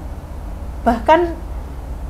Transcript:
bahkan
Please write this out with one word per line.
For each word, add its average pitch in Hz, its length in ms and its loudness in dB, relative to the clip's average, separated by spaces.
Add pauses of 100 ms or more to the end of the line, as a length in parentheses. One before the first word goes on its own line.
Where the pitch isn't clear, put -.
(880)
bahkan 320 480 6 (760)